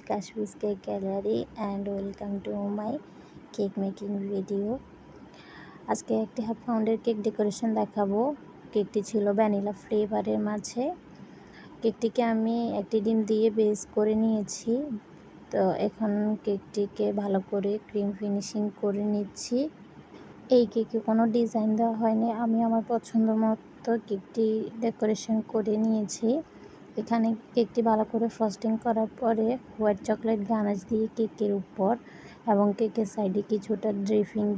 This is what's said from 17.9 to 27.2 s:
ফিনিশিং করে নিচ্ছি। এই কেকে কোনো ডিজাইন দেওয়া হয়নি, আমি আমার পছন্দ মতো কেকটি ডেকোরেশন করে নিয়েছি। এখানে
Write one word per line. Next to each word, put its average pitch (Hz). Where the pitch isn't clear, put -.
ফিনিশিং 202
করে 202
নিচ্ছি। 208
এই 240
কেকে 226
কোনো 220
ডিজাইন 220
দেওয়া 233
হয়নি, 226
আমি 226
আমার 226
পছন্দ 226
মতো -
কেকটি 220
ডেকোরেশন 220
করে 214
নিয়েছি। 220
এখানে 226